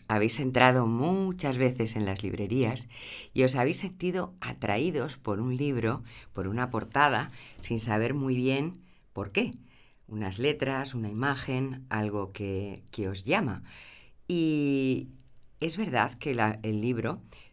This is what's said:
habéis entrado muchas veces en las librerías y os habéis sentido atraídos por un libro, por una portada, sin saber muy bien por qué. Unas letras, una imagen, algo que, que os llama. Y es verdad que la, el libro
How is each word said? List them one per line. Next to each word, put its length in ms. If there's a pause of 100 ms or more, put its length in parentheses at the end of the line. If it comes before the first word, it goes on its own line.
habéis 320
entrado 480
muchas 720
veces 360
en 100
las 180
librerías 680 (440)
y 100
os 120
habéis 220
sentido 640
atraídos 760
por 220
un 180
libro, 460 (300)
por 140
una 240
portada, 600 (280)
sin 200
saber 360
muy 200
bien 460 (320)
por 180
qué. 220 (540)
Unas 320
letras, 560
una 120
imagen, 840
algo 420
que, 580
que 200
os 160
llama. 360 (680)
Y 840 (500)
es 180
verdad 400
que 160
la, 300
el 180
libro 400 (320)